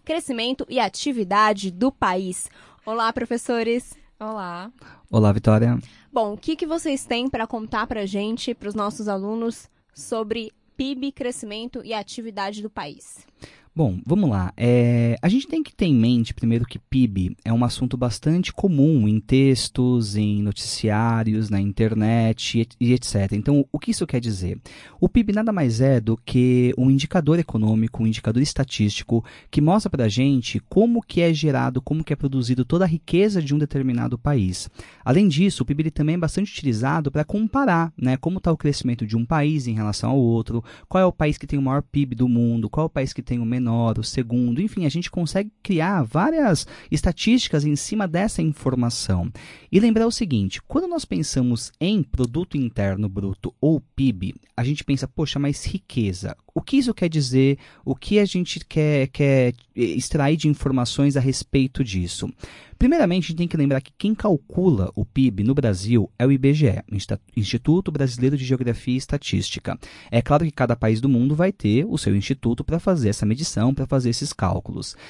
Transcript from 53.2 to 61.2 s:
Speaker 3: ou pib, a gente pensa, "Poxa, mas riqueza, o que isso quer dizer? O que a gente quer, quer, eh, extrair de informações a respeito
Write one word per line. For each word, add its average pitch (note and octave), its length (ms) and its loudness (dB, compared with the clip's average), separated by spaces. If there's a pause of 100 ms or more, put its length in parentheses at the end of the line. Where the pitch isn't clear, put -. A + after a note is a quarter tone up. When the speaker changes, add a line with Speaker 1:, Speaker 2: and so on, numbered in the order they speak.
Speaker 3:
ou D3+ 180 2 (160)
pib, G#2 380 -2 (240)
a A#2 60 -2
gente C#3+ 200 -2
pensa, C3+ 240 -2
"Poxa, D3 300 -4
mas C#3+ 280 -2
riqueza, - 720 -4 (200)
o - 60 -4
que - 160 -2
isso B3 180 0
quer F3 140 0
dizer? C3+ 500 2 (260)
O C3 100 -2
que - 220 0
a G#3 80 4
gente F3+ 400 -4
quer, D3+ 440 2
quer, C3+ 440 4 (220)
eh, A#2 60 -2
extrair C#3 540 0
de D3+ 120 0
informações C#3 680 0
a C#3 40 0
respeito C3+ 640 0